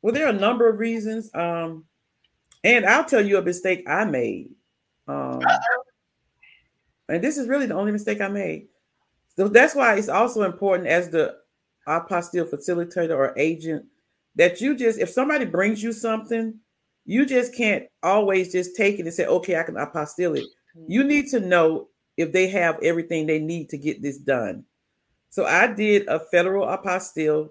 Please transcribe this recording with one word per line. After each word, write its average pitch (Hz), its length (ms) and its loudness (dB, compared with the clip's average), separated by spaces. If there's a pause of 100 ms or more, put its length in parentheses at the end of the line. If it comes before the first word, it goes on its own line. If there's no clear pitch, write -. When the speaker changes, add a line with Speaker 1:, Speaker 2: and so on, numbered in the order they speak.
Speaker 1:
Well, 226 120 2
there 302 120 0
are 269 60 4
a 208 60 0
number 226 300 4
of 208 120 2
reasons. 220 540 -4
Um, 165 520 -6 (800)
and 226 200 6
I'll 262 200 4
tell 226 200 4
you 196 120 4
a 185 40 2
mistake 180 460 -2
I 170 160 0
made. 120 460 -2 (580)
Um, 135 340 -6
Speaker 2:
Uh-oh. - 420 0 (1300)
Speaker 1:
and 170 140 -2
this 294 140 -2
is 262 100 -4
really 269 200 0
the 165 80 -4
only 202 160 0
mistake 208 280 -4
I 196 80 -2
made. 190 400 -6 (680)
So 196 120 2
that's 254 280 6
why 240 200 4
it's 196 140 -2
also 220 340 2
important 185 460 0
as 170 200 2
the 160 280 0 (500)
apostille 170 640 -2
facilitator 170 680 -2
or 135 220 0
agent 160 480 -2 (500)
that 175 260 2
you 269 140 0
just, 226 240 0
if 180 100 -2
somebody 269 360 0
brings 196 360 0
you 233 120 -4
something, 220 640 -4 (500)
you 233 200 2
just 247 300 0
can't 214 300 0 (180)
always 190 480 2
just 180 240 -4
take 202 240 2
it 180 40 -8
and 165 100 -6
say, - 120 0
"Okay, 170 320 0
I 165 60 -2
can - 120 -8
apostille 151 640 -4
it." 131 60 -4 (340)
Speaker 2:
Mm-hmm. 160 140 -14
Speaker 1:
You 233 140 2
need 285 240 0
to 254 100 0
know 170 480 2 (300)
if 165 160 -2
they 185 160 4
have 175 340 0
everything 165 420 -2
they 156 140 0
need 156 300 -6
to 147 80 -10
get 143 240 -6
this 139 160 -8
done. 120 480 -4 (640)
So - 160 -2
I 185 220 4
did 208 400 2
a 160 120 -2
federal 185 480 0
apostille 160 840 -2